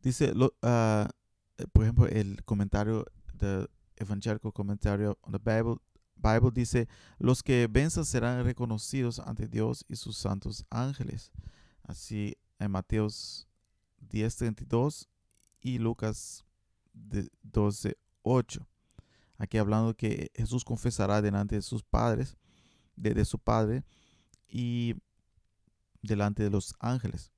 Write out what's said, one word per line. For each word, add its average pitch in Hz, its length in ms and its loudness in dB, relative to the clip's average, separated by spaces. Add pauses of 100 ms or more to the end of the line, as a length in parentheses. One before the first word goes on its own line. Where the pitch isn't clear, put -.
dice, 131 320 2
lo, 123 280 4
ah, 113 480 2 (480)
eh, - 160 -10
por 110 100 8
ejemplo, 107 240 6
el 101 380 -2
comentario 104 600 0 (280)
de 98 340 -2 (300)
Evangelical 107 560 -4
Commentary 104 520 -2
on - 260 -4
the 104 80 -4
Bible, 113 380 0 (380)
Bible 113 380 6
dice, 120 340 2 (300)
"Los 123 260 4
que 123 240 4
venzan 147 380 2
serán 123 380 0
reconocidos 120 760 -2
ante 113 280 -8
Dios 110 400 -2
y - 80 -8
sus 107 220 -10
santos 101 520 -4
ángeles". 131 600 -6 (520)
Así - 540 -6 (220)
en 101 120 0
Mateos - 760 -2 (500)
diez 110 380 -4
treinta 113 280 -4
y - 20 -10
dos 123 440 0 (520)
y 123 180 -4
Lucas 113 680 -4 (480)
de 104 360 -6 (120)
doce 104 560 0 (240)
ocho. - 460 0 (680)
Aquí 107 200 -2
hablando 110 380 2
que - 400 -2
Jesús 117 280 -2
confesará 107 580 0
delante 101 340 0
de 101 60 -2
sus 110 220 -6
padres, 117 540 0 (580)
de, 110 180 0
de 110 120 4
su - 140 -6
padre 113 440 2 (640)
y 120 480 -2 (1040)
delante 104 420 0
de 104 60 2
los 101 300 0
ángeles. - 580 -4